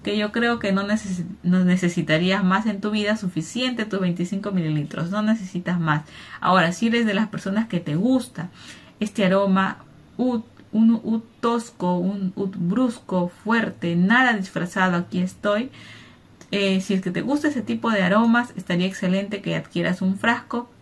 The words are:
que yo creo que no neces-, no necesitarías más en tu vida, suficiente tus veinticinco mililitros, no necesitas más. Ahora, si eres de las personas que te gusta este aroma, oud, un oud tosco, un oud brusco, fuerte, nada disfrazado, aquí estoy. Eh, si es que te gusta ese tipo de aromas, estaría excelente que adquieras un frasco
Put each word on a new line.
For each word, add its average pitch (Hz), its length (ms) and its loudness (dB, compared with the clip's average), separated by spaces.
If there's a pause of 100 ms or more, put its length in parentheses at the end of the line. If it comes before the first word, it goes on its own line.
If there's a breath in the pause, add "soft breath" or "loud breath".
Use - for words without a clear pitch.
que 208 160 -2
yo 208 140 -2
creo 233 260 0
que 214 140 -2
no 190 160 2
neces-, 190 400 -2 (160)
no 180 200 4
necesitarías 180 800 2
más 190 220 2
en 196 160 -2
tu 208 80 -2
vida, 208 260 0
suficiente 220 720 -4
tus 202 140 -4
veinticinco 180 520 -2
mililitros, 156 600 -2
no 208 100 0
necesitas 185 580 -2
más. 151 220 0 (400 loud breath)
Ahora, 175 300 4
si 226 160 0
eres 233 180 2
de 208 80 0
las 214 140 2
personas 214 400 -2
que 180 120 -2
te 151 160 -4
gusta 247 540 0 (500 loud breath)
este 208 240 -2
aroma, 190 540 2 (400)
oud, 240 240 0 (300)
un 226 320 4
oud 220 180 -2 (180)
tosco, 226 580 -2
un 190 380 -2
oud 190 220 -4
brusco, 185 760 -2 (120)
fuerte, 214 520 0
nada 233 380 4
disfrazado, 185 640 -2
aquí 175 220 -4
estoy. 208 500 -2 (800 loud breath)
Eh, 196 320 0
si 190 140 -2
es 190 60 0
que 180 100 -4
te 175 100 -4
gusta 294 280 0
ese 277 120 -2
tipo 226 300 -2
de 208 100 2
aromas, 226 540 2
estaría 180 320 -2
excelente 196 540 -2
que 165 140 -2
adquieras 175 460 -2
un 190 160 0
frasco 240 520 -2 (120)